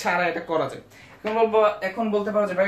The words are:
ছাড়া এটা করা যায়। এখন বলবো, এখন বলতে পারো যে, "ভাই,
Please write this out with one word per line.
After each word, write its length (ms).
ছাড়া 280
এটা 200
করা 220
যায়। 120
এখন 180
বলবো, 180
এখন 160
বলতে 200
পারো 160
যে, 80
"ভাই, 80